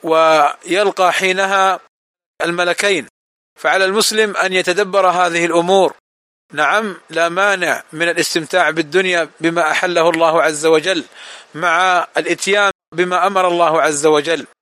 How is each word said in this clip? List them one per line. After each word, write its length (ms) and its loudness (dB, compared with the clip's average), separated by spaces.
ويلقى 1080 2
حينها 640 0
الملكين. 640 -2
فعلى 260 0
المسلم 520 -2
أن 160 -2
يتدبر 540 0
هذه 380 0
الأمور. 480 2
نعم، 440 -2
لا 200 0
مانع 540 -2
من 160 -2
الاستمتاع 600 0
بالدنيا 600 -2
بما 320 0
أحله 380 0
الله 340 2
عز 220 -2
وجل 380 0
مع 520 0
الإتيان 540 -2
بما 320 0
أمر 200 0
الله 340 2
عز 240 0
وجل 420 0